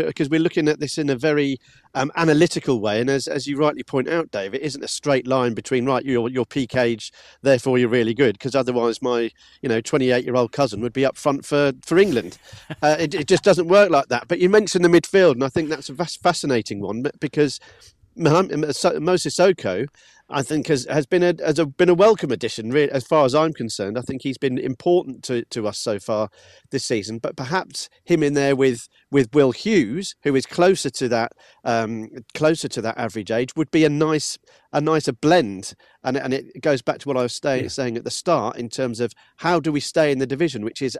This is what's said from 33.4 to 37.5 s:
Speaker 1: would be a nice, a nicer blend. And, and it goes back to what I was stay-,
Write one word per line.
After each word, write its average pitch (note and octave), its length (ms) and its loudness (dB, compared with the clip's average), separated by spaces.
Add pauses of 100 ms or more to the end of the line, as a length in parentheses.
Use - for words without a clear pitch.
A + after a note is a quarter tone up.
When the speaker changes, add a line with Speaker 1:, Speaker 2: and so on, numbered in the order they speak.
Speaker 1:
would D#3 140 -2
be D#3+ 140 4
a D3+ 60 4
nice, D3+ 480 -2 (340)
a D3 80 0
nicer D3+ 320 0
blend. A#2+ 640 0 (280)
And, C3 140 -2
and C3 160 -4
it C3 300 -8
goes C#3+ 180 2
back - 200 -4
to - 80 -10
what C3 100 -2
I B2+ 60 0
was A#2+ 100 -4
stay-, C3 280 -2